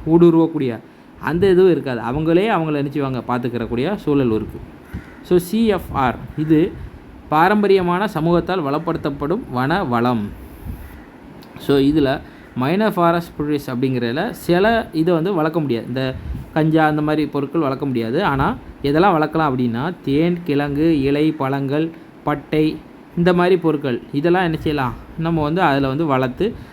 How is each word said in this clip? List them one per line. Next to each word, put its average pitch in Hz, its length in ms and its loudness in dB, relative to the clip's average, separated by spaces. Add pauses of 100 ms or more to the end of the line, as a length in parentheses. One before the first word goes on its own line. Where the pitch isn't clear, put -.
(120)
ஊடுருவக்கூடிய 160 680 4 (420)
அந்த 175 280 2
இதுவும் 185 220 6
இருக்காது. 131 280 -2
அவங்களே 156 460 0 (120)
அவங்கள 160 180 -2
என்ன 139 140 -2
செய்வாங்க, 135 380 -4
பார்த்துக்கிறக்கூடிய 120 680 -2
சூழல் 143 360 0
இருக்கு. 104 280 -4 (640)
So, 180 140 2
சி 214 280 0
எஃப் 196 260 0
ஆர், 127 260 0 (200)
இது 151 220 2 (680)
பாரம்பரியமான 190 840 2
சமூகத்தால் 170 540 0
வளப்படுத்தப்படும் 156 840 -4
வன 139 320 0
வளம். 120 400 0 (1300)
So, 143 200 0
இதுல 143 320 4 (460)
மைனர் 180 380 0
ஃபாரஸ்ட் 170 440 0
ப்ரொடியூஸ் 147 300 -2
அப்படிங்கிறதுல 131 600 -2
சில 196 640 0
இதை 165 200 2
வந்து 170 200 0
வளர்க்க 160 260 0
முடியாது. 127 280 -2
இந்த 131 280 -4 (380)
கஞ்சா 156 340 4
அந்த 151 140 0
மாதிரி 151 260 0
பொருட்கள் 143 340 -2
வளர்க்க 135 240 -2
முடியாது. 127 380 -2
ஆனா, 156 320 0 (280)
எதெல்லாம் 156 320 4
வளர்க்கலாம் 156 340 0
அப்படின்னா, 127 440 -2 (100)
தேன், 165 400 2
கிழங்கு, 147 580 0
இலை, 147 300 2
பழங்கள், 139 580 -2 (340)
பட்டை, 156 540 0 (400)
இந்த 175 160 4
மாதிரி 180 240 4
பொருட்கள், 147 440 -2 (100)
இதெல்லாம் 170 320 2
என்ன 160 140 -2
செய்யலாம், 143 360 -4 (240)
நம்ம 165 240 -2
வந்து 151 200 0
அதுல 139 260 2
வந்து 143 180 -2
வளர்த்து 135 480 0 (200)